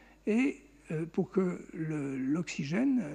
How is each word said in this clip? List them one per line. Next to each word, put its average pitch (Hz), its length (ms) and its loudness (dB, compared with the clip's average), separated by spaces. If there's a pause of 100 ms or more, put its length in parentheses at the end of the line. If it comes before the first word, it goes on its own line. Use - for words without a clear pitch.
(280)
et, 240 340 2 (300)
euh, 160 140 -2
pour 170 260 -2
que 185 300 2 (120)
le, 147 440 -2
l'oxygène 170 840 0 (140)